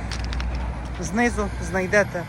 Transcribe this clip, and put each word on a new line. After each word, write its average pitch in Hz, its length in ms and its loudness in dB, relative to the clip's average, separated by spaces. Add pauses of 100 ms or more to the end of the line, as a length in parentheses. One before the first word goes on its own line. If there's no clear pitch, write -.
(1000)
знизу, 208 480 2 (140)
знайдете 185 680 2